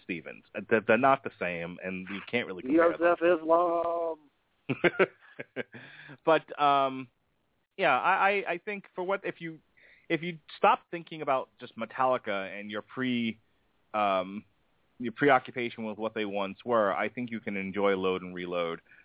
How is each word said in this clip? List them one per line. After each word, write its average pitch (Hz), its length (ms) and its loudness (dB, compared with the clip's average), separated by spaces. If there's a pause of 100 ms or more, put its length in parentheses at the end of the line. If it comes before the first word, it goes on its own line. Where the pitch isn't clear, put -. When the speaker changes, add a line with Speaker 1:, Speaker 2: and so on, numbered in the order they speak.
Speaker 1:
Stevens. 69 400 -10 (120)
Uh, 107 120 -6
they're, 110 140 4
they're 110 160 4
not 135 260 4
the 104 60 -12 (100)
same, 87 440 -4
and 92 260 -8
you 101 100 -8 (100)
can't 120 180 -2
really 90 160 -10
compare 165 260 4
them. 160 100 0
Speaker 2:
B 165 60 2
O 175 60 4
S 170 100 0
F 170 180 4
Islam. 170 1700 0 (480)
Speaker 1:
<laughs> 131 60 -6 (640)
But, 156 360 2
um, 135 460 2 (720)
yeah, 156 200 4
I, 190 500 2
I, - 60 -2
I 180 100 -4
think 202 220 -10 (100)
for 185 80 -6
what, 190 200 -2
if 160 160 -6
you, 165 180 -10 (520)
if 160 120 0
you 170 160 -6 (200)
stop 214 240 4 (100)
thinking 165 300 -12
about 135 280 0 (100)
just 123 180 -18
Metallica 110 840 -2
and 104 100 -12
your 104 120 -6
pre-, 120 560 -4 (560)
um, 98 500 0 (560)
your 117 140 -6
preoccupation 127 720 2
with 104 120 -8
what 110 160 -4
they 107 120 -4
once 98 400 -4
were, 110 280 4
I 104 160 -2
think 120 220 -8
you 113 80 -6
can 104 180 -6
enjoy 98 380 0
Load 92 260 0
and 90 140 -10
Reload 87 460 -4 (240)